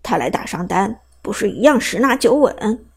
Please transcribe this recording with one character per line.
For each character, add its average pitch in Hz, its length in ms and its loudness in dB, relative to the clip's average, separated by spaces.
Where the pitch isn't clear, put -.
他 240 140 -4
来 247 140 -2
打 - 160 -4
上 - 200 -6
单 196 360 -2
不 202 120 -6
是 202 180 -2
一 131 120 -10
样 285 160 6
十 - 200 -4
拿 262 160 2
九 - 200 2
稳？ 247 500 0